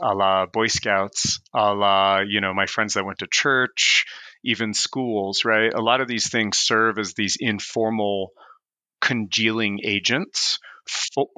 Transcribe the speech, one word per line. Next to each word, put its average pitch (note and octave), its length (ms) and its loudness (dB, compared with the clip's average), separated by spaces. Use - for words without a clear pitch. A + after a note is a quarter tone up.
a G#2+ 120 2
la F#2+ 320 2
Boy A2+ 200 0
Scouts, - 760 -2
a G#2+ 180 4
la, G2 480 4
you G2+ 200 -2
know, F#2+ 120 0
my G2 140 0
friends G#2+ 280 -2
that F#2+ 120 0
went F#2+ 140 -10
to F2 100 -10
church, - 760 2
even A2 320 0
schools, G#2+ 680 -2
right? A2 280 4
A A2+ 100 -2
lot A#2+ 180 4
of B2 80 -4
these A#2 220 -4
things G#2+ 280 0
serve A2 400 2
as G2 160 -4
these G2+ 240 -2
informal G#2+ 920 -2
congealing A2 840 0
agents G#2+ 760 -2
fo-, - 500 -4